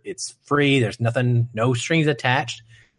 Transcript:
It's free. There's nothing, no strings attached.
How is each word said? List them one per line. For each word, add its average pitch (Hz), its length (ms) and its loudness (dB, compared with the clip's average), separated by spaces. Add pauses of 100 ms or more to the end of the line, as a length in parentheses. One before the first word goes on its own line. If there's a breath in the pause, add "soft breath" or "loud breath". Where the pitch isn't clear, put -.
It's - 380 -12
free. 143 360 2
There's 107 220 -2
nothing, 120 520 0
no 123 200 0
strings 156 340 0
attached. 127 560 -2 (360 soft breath)